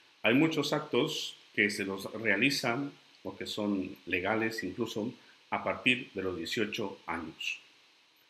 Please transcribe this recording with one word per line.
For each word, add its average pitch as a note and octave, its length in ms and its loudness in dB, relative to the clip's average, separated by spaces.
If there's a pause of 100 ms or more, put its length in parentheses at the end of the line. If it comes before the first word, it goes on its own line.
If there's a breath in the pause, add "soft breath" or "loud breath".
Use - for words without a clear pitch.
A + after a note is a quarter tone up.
(240 soft breath)
hay A2 100 6
muchos D3+ 400 4
actos - 640 0 (160)
que G#2 160 4
se G2+ 160 -2
los F#2+ 280 -4
realizan A#2+ 760 2 (320)
o F#2+ 140 -8
que F#2 80 -8
son G2+ 500 -2 (100)
legales G#2 580 0
incluso A2 500 -4 (360 loud breath)
a G#2 140 -2
partir B2 500 0
de F#2+ 100 -4
los F#2 140 -2
dieciocho G2+ 680 -2
años. E2 540 -6 (720)